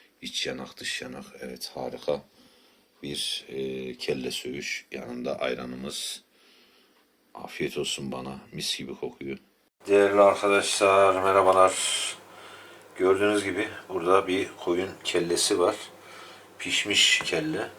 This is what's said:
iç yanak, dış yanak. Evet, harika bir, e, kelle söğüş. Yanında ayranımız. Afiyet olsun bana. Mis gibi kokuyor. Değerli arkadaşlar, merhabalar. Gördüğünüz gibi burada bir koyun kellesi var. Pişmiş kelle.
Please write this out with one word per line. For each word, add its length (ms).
iç 260
yanak, 300
dış 240
yanak. 240
Evet, 340
harika 480
bir, 440
e, 500
kelle 340
söğüş. 600
Yanında 480
ayranımız. 840
Afiyet 440
olsun 340
bana. 280
Mis 260
gibi 180
kokuyor. 420
Değerli 340
arkadaşlar, 1000
merhabalar. 500
Gördüğünüz 480
gibi 240
burada 380
bir 220
koyun 260
kellesi 560
var. 160
Pişmiş 680
kelle. 540